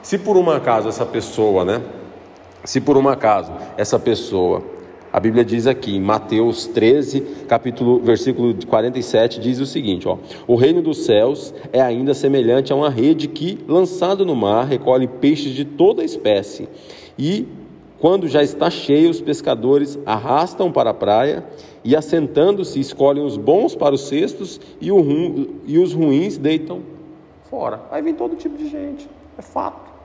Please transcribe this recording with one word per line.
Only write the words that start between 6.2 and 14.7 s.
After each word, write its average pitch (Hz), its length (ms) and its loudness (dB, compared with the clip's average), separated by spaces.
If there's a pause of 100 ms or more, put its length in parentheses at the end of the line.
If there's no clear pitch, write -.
treze, 135 540 2 (260)
capítulo, 120 520 2
versículo 120 540 2 (140)
quarenta 120 320 0
e - 20 -6
sete, 117 380 0
diz 123 200 -2
o 139 60 -2
seguinte: 110 420 -4
ó: 92 100 -2 (280)
"O 120 100 4
reino 160 280 4
dos 156 200 -2
céus 120 480 2 (220)
é 127 80 4
ainda 131 320 0
semelhante 135 580 2
a 135 40 2
uma 147 160 0
rede 143 360 2
que, 175 300 -6 (100)
lançado 180 560 2
no 165 120 0
mar, 110 320 2
recolhe 127 400 2